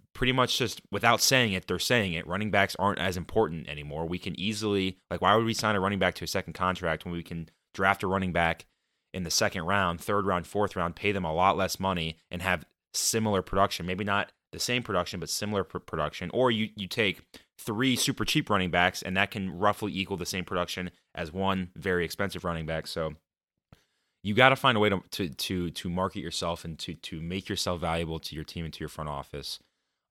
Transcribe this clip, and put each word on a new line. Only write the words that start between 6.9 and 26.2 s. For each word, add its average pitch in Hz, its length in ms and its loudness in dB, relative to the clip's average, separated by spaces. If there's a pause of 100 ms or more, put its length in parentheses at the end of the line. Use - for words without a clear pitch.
when 87 80 -6
we 85 100 -6
can 82 280 -10 (240)
draft 98 280 4
a 104 40 2
running 95 260 2
back 82 320 2 (480)
in 92 120 -4
the 82 60 -4
second 98 340 0
round, 90 360 2
third 101 240 0
round, 90 220 0
fourth 101 280 -2
round, 85 220 -2
pay 101 160 0
them 95 120 -2
a 80 100 0
lot 90 240 4
less 95 200 0
money 87 380 -2 (140)
and 87 100 -8
have 90 240 0 (300)
similar 107 480 2
production? 98 420 2
Maybe 92 200 -2
not 101 280 0 (200)
the - 60 -10
same 123 240 -2
production, 90 380 -2
but 80 80 -8
similar 104 360 -2
pr-, - 160 -8
production. 78 520 -4
Or 127 180 4
you, 110 260 0
you 98 100 -8
take 101 340 0 (380)
three 123 360 0
super - 300 0
cheap - 240 0
running 92 220 2
backs, 87 320 2
and 92 140 -4
that 98 140 2
can 92 280 -6
roughly 101 360 2
equal 95 220 -2
the 85 80 -4
same 92 200 -4
production 90 460 -4 (240)
as 80 180 -8
one 95 440 -2
very 90 280 0
expensive 90 400 -4
running 82 200 -2
back. 80 220 -4
So 78 280 -4 (1120)
you 101 100 -2
gotta 131 220 8
find 127 200 4
a 104 40 4
way 104 80 6
to, 95 220 0
to, 92 180 -2
to, 87 420 -4
to 90 200 -8
market 92 300 -2